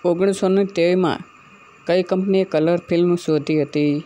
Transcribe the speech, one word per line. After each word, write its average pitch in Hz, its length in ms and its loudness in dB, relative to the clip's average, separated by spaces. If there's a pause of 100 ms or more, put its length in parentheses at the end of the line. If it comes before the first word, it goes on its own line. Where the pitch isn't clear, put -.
ઓગણીસો 190 460 0
ને 190 200 2
તેવીસમાં 180 540 0 (640)
કઈ 180 220 0
કંપનીએ 190 400 0
કલર 165 380 0
ફિલ્મ 175 340 0
શોધી 156 420 -2
હતી? 147 360 0 (120)